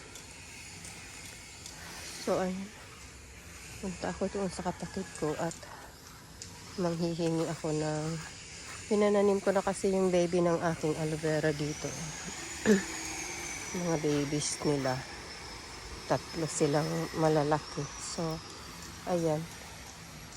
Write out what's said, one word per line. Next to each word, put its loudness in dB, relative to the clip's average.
So, 4
ayan. -2
Punta -4
ako -2
doon 0
sa -4
kapatid -4
ko 0
at -2
manghihingi 2
ako 0
ng, 0
pinananim 6
ko 4
na 6
kasi 2
yung 6
baby 6
ng 6
aking 2
aloe 0
vera 4
dito. -2
<clears throat> 8
Mga 4
babies 2
nila. 4
Tatlo 2
silang 4
malalaki. 4
So, -4
ayan. 4